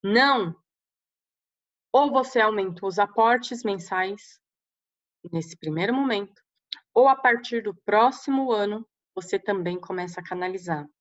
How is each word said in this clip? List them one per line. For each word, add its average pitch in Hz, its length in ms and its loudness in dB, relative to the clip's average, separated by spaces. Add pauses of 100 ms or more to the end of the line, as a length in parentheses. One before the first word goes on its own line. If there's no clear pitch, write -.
Não? 233 540 2 (1400)
Ou 277 200 4
você 254 280 0
aumenta 196 460 0
os 190 140 -2
aportes 233 640 0
mensais 196 760 -6 (920)
nesse 165 240 -6
primeiro 165 380 -2
momento, 240 480 -2 (500)
ou 254 160 8
a 262 80 6
partir 240 460 0
do 196 200 -6
próximo 262 680 2
ano, 208 340 -2 (280)
você 185 240 -6
também 180 420 -4
começa 180 400 -8
a 170 40 -12
canalizar. 175 640 -6 (140)